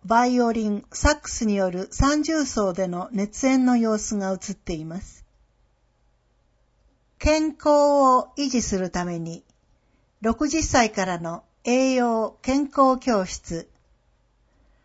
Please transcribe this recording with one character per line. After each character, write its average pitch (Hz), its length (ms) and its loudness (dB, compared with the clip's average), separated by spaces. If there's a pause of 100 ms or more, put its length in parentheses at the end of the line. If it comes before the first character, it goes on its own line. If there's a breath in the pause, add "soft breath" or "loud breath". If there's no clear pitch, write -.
バ 233 220 4
イ 247 120 2
オ 233 120 2
リ 220 180 -2
ン、 208 220 -4
サ 294 220 2
ッ - 20 0
ク - 160 -12
ス - 140 -4
に 202 100 2
よ 185 160 0
る 185 200 -8
三 294 300 2
重 302 240 0
奏 196 280 -2
で 190 140 -2
の 175 240 -8
熱 208 360 -4
演 262 180 4
の 247 100 4
様 226 220 2
子 214 200 -6
が 190 140 -4
映 190 200 -8
っ 185 40 -10
て - 180 -10
い 156 120 -8
ま 165 160 -10
す。 - 240 -20 (1900)
健 311 400 0
康 - 120 0
を 285 580 4 (100)
維 285 120 -4
持 247 120 0
す - 160 -4
る 185 140 -4
た 175 120 -4
め 175 140 -6
に、 165 260 -10 (800)
六 226 260 -2
十 311 140 -2
歳 240 300 2
か 196 140 -4
ら 175 140 -4
の 170 240 -10 (200)
栄 262 300 2
養 233 480 -2
健 277 240 0
康 262 340 2
教 208 260 0
室。 - 420 -10 (1160)